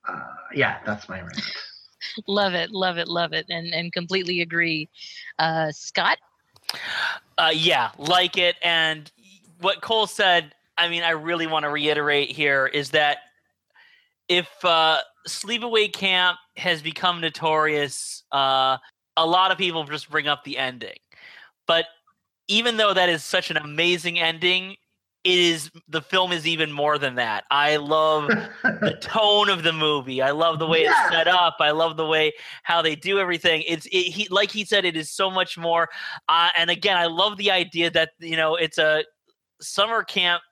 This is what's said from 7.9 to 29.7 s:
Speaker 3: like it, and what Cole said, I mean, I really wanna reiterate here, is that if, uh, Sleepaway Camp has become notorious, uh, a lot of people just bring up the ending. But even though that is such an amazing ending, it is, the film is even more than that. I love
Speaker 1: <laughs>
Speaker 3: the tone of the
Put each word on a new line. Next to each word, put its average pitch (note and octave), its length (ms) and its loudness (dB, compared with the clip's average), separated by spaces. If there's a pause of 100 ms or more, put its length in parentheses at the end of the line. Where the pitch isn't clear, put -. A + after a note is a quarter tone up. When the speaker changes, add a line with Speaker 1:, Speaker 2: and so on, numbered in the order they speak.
Speaker 3:
like F3+ 400 2
it, F3 260 4
and D#3+ 480 0 (480)
what F#3+ 220 0
Cole A3 260 0
said, F3 460 2 (240)
I E3+ 120 2
mean, E3+ 140 -4
I E3+ 80 2
really E3 340 -2
wanna D#3 240 0
reiterate D3 640 2
here, C#3 360 2
is C#3 240 -4
that D3 280 2 (1080)
if, F3 200 0 (180)
uh, D#3+ 340 4 (280)
Sleepaway A3 680 -2
Camp F3+ 440 2 (180)
has E3+ 260 -2
become E3+ 400 -2
notorious, D#3 1080 -2
uh, C3+ 460 2 (400)
a E3 80 2
lot F#3 260 4
of F3+ 60 0
people E3 260 -2
just D3 260 -10
bring D3 180 -2
up D3 180 -2
the C#3 120 -8
ending. B2+ 400 -8 (680)
But E3 180 4 (600)
even A3+ 300 0
though G#3 160 4
that F3+ 160 4
is D#3+ 140 -2
such - 280 -2
an D#3 60 -2
amazing E3+ 640 -2
ending, F3+ 580 -2 (480)
it F3+ 120 4
is, E3 320 2 (200)
the D#3 120 -4
film F#3 300 0
is D#3+ 160 -4
even D#3 240 -2
more D3 260 0
than C3+ 180 -2
that. A2+ 360 -2
I D3 240 2
love D3+ 520 2
Speaker 1:
<laughs> - 360 -2
Speaker 3:
the - 380 -2
tone G#3 480 2
of F3 140 0
the E3 100 2